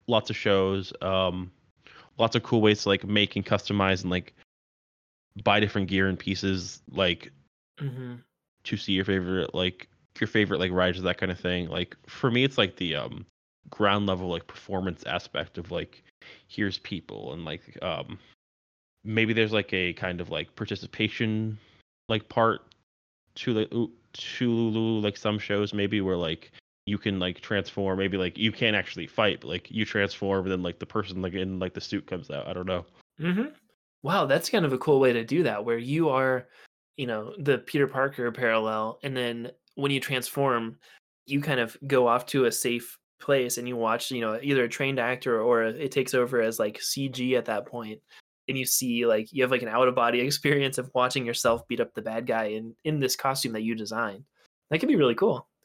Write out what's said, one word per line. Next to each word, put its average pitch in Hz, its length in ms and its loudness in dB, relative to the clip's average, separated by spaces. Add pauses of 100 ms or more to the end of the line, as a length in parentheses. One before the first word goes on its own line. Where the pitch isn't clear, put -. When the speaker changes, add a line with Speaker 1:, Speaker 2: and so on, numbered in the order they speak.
Speaker 1:
lots 113 220 4
of 107 60 -6
shows, 98 560 2 (100)
um, 92 500 0 (680)
lots 110 180 2
of 113 80 -2
cool 113 180 4
ways 107 220 6
to, 101 60 4
like, 98 160 2
make 104 300 2
and 98 100 -2
customize 95 560 2
and, 92 80 -2
like, 90 240 -4 (1080)
buy 104 180 4
different 101 280 0
gear 95 200 2
and 92 100 -2
pieces, 95 720 -4
like, 87 420 0 (480)
Speaker 2:
Mm-hmm. 127 440 -10 (400)
Speaker 1:
to - 120 -6
see 101 160 -4
your 95 120 2
favorite, 92 500 -2
like, 92 340 -2 (320)
your 110 80 0
favorite, 101 320 2
like, 92 120 0
rides, 90 300 2
that 90 160 0
kind 92 140 -2
of 90 60 -8
thing. 90 300 -2
Like, 87 280 -6 (100)
for - 240 -2
me, 123 140 4
it's, 139 140 0
like, 104 180 2
the, 85 200 -4
um, - 300 -8 (440)
ground 101 360 2
level, 92 220 -2
like, 85 180 -4
performance 92 580 -6
aspect - 540 -6
of, 87 120 -10
like, 82 320 -8 (460)
here's 101 300 -2
people 64 540 -10
and, 82 120 -10
like, 78 380 -12
um, - 360 -6 (880)
maybe 110 280 2
there's, 110 200 2
like, 107 220 0
a 90 200 0
kind 90 260 -4
of, 80 100 -8
like, 78 260 -6
participation, 110 1040 -2 (500)
like, 110 200 0
part 113 340 2 (760)
to, - 180 -2
like, 107 200 0
oo-, 117 180 -2 (220)
to, 117 560 0 (320)
like, 104 140 0
some 107 220 0
shows 104 360 -2
maybe 101 260 0
where, 92 180 0
like, 82 340 -4 (340)
you 101 120 -2
can, 98 220 -2
like, 90 220 -2
transform, 98 560 -2
maybe, 98 200 0
like, 90 200 -2
you 110 140 0
can't 110 240 2
actually 87 320 -6
fight, 107 340 0
but, 58 60 -14
like, 87 220 -6
you 110 140 -2
transform 98 600 0
and 95 60 0
then, 92 100 -2
like, 87 180 -6
the 101 60 -12
person, 92 360 -4
like, 92 120 -4
in, 95 240 -4
like, 90 160 -4
the 98 60 -8
suit - 260 -6
comes 87 240 -10
out. 71 180 -8
I 92 60 -6
don't 90 120 -6
know. 90 200 -2 (340)
Speaker 2:
Mm-hmm. 190 340 -2 (480)
Wow, 165 240 0
that's 143 240 2
kind 202 140 4
of 139 80 2
a 127 60 2
cool 139 220 6
way 127 120 6
to 117 120 0
do 139 200 2
that, 107 200 -2
where 117 140 0
you 147 320 0
are, 131 380 2 (480)
you 139 100 -6
know, 110 320 -6
the 139 200 2
Peter 143 280 0
Parker 135 460 -2
parallel, 110 720 0
and 135 140 -4
then 120 360 -4 (240)
when 143 160 0
you 135 80 0
transform, 127 800 -2 (480)
you 139 140 0
kind 143 200 0
of 117 160 -4 (100)
go 131 200 4
off 120 200 2
to 135 180 2
a 113 80 4
safe - 460 -4 (220)
place 135 380 0
and 123 100 -6
you 123 80 -6
watch, 113 340 0
you 127 100 -4
know, 110 220 -2
either 135 220 2
a 117 40 0
trained 135 320 -2
actor 120 400 0
or 117 240 4
it 135 280 -2
takes 131 220 0
over 123 280 2
as, 113 160 0
like, 107 240 -2
C 139 260 -4
G 127 280 0
at 117 100 0
that 107 200 -2
point, 110 360 -10 (460)
and 120 100 -2
you 131 80 -4
see, 120 400 0
like, 110 260 2
you 131 100 2
have, 127 80 4
like, 127 120 2
an 117 60 -4
out 123 200 4
of 123 60 2
body 120 260 4
<laughs> - 20 2
experience 139 560 2
of 127 160 -4
watching 127 320 2
yourself 117 420 2
beat 117 120 -2
up 113 140 -2
the 110 80 -8
bad 113 240 -4
guy 113 200 0
in, 110 380 -6
in 156 160 0
this 135 160 0
costume 131 380 -2
that 110 80 -4
you 113 120 0
designed. 110 500 -6 (460)
That 160 100 0
could 247 80 0
be 294 80 4
really 127 180 6
cool, - 340 0 (160)